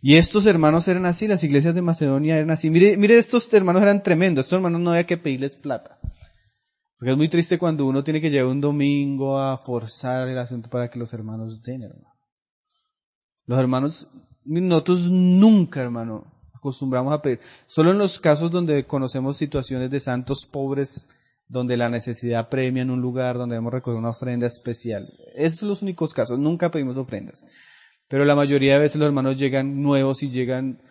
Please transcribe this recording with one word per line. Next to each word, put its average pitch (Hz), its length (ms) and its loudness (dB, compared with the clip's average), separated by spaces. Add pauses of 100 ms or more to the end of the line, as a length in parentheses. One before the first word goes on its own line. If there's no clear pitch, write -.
Y 143 140 8
estos 196 280 4
hermanos 165 440 4
eran 180 180 0
así, 175 200 -2
las 196 160 0
iglesias 151 320 2
de 180 60 0
Macedonia 160 560 0
eran 156 140 0
así. 160 180 0
Mire, 175 300 6
mire, 208 180 6
estos 233 380 2
hermanos 185 260 6
eran 202 220 4
tremendos, 175 420 2
estos 180 140 0
hermanos 175 240 -2
no 175 80 0
había 170 160 2
que 170 100 -2
pedirles 135 400 -6
plata. - 420 -10 (1000)
Porque 123 140 -2
es 131 40 2
muy 151 120 2
triste 170 300 0
cuando 156 280 0
uno 135 180 0
tiene 156 160 -2
que 156 100 -2
llegar 135 160 2
un 131 140 -2
domingo 143 760 0
a 135 180 -2
forzar 127 720 -6
el 127 100 -6
asunto 120 300 -10
para 120 220 -6
que 120 80 -14
los 117 160 -10
hermanos 110 480 -12
den, 127 200 -12
hermano. - 320 -20 (1300)
Los 123 120 -2
hermanos, 131 500 -2 (360)
nosotros 175 680 0
nunca, 185 680 4
hermano, 117 500 -8 (240)
acostumbramos 131 600 -4
a 147 80 -4
pedir. 123 180 -2 (260)
Solo 160 260 2
en 202 60 2
los 202 220 -2
casos 160 300 2
donde 160 360 0
conocemos 135 520 -4
situaciones 131 520 -4
de 139 100 -4
santos 127 460 -6
pobres, 139 640 -6 (400)
donde 123 300 -2
la 120 100 0
necesidad 117 600 -6
premia 131 320 -2
en 127 80 -2
un 127 100 -2
lugar, 123 380 -4
donde 120 160 -6
debemos 117 180 -4
recoger 123 260 -6
una 113 120 -4
ofrenda 120 360 -4
especial. 113 680 -8 (220)
Esos 160 260 -2
son 208 100 -6
los 202 120 -6
únicos 170 300 -6
casos, 127 260 -4
nunca 165 320 -2
pedimos 135 280 -4
ofrendas. - 480 -12 (640)
Pero 139 160 0
la 143 120 4
mayoría 139 380 4
de 143 60 6
veces 151 200 0
los 151 60 2
hermanos 135 300 0
llegan 135 460 -2
nuevos 135 400 0
y 143 60 -6
llegan, 127 520 -4 (100)